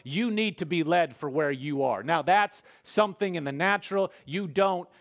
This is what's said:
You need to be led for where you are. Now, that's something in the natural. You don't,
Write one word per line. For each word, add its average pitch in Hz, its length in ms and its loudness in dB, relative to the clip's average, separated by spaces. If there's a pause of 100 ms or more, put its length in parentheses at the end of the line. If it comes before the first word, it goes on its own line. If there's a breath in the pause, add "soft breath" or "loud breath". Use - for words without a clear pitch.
You 196 260 -2
need 214 280 -2
to 170 80 -6
be 160 160 0
led 160 340 2
for 151 120 -6
where 143 220 0
you 139 320 -2
are. 113 200 0
Now, 156 200 0
that's 202 400 2 (200 loud breath)
something 196 520 0
in 160 100 -4
the 139 80 -4
natural. 190 580 0 (140 loud breath)
You 180 240 -6
don't, 180 400 0 (120 soft breath)